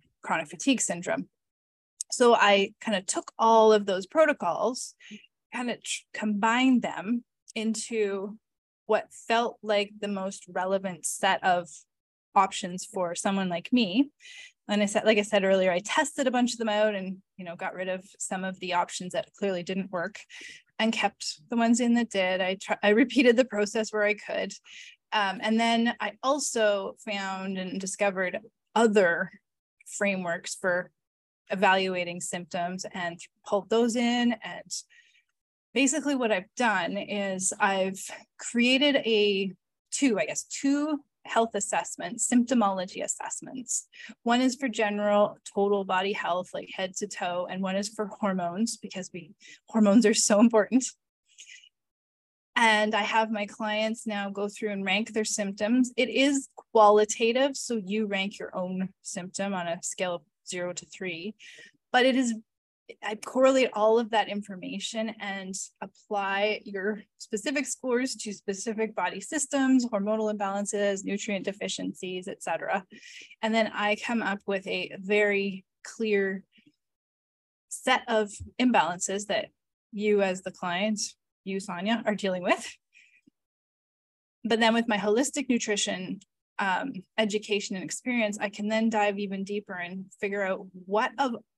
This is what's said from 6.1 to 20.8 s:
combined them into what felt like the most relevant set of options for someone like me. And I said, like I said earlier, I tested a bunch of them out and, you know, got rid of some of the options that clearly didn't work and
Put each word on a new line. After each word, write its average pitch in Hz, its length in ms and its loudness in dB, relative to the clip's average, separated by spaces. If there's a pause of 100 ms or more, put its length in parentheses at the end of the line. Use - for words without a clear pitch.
combined 226 680 2
them 196 420 -4 (300)
into 214 840 -2 (500)
what - 260 0
felt 233 500 -2
like 208 380 0
the 202 80 -4
most 196 400 -6
relevant 185 580 -4
set - 380 0
of 180 260 2 (640)
options 190 500 0
for 175 300 -4
someone 196 340 0
like 175 240 -4
me. 247 380 2 (580)
And 208 140 2
I 202 40 4
said, 202 180 0
like 208 140 6
I 208 40 2
said 208 220 2
earlier, 190 260 4
I 175 80 2
tested 285 480 0
a 262 60 2
bunch 247 200 2
of - 60 -10
them 226 100 -2
out 214 260 2
and, 190 240 -6 (180)
you 185 80 -14
know, 170 100 -10
got 180 200 -6
rid 185 140 -6
of 185 160 -6 (140)
some 185 260 -6
of 190 160 -6
the 180 140 -4
options 175 380 -2
that 170 160 -4 (100)
clearly 185 240 0
didn't 190 300 -4
work 180 260 -4 (600)
and 220 140 2